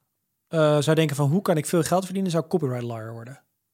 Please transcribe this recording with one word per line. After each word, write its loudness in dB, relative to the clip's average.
eh, 4
zou 2
denken 2
van, 2
hoe 2
kan 2
ik -2
veel 2
geld 0
verdienen, -4
zou 0
ik -20
copyright -2
lawyer -10
worden. -18